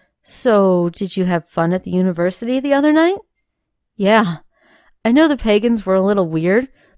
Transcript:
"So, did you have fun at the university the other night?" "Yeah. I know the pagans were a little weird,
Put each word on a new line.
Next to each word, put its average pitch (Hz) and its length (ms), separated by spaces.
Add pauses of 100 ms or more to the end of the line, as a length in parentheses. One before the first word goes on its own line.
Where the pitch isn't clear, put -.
(220)
"So, 190 680
did 185 260
you 190 80
have 175 240
fun 170 240
at 185 100
the - 80
university 185 720
the 277 140
other 294 180
night?" 330 260 (760)
"Yeah. 202 400 (680)
I 226 60
know 302 160
the 294 100
pagans 220 480
were 190 120
a 190 60
little 196 260
weird, 180 400 (300)